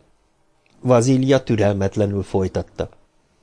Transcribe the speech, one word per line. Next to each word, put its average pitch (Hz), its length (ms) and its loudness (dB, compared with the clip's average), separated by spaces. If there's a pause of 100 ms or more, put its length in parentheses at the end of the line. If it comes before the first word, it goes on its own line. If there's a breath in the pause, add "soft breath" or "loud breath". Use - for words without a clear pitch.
(800)
Vazília 131 600 2
türelmetlenül 101 800 -2
folytatta: 92 640 -6 (540)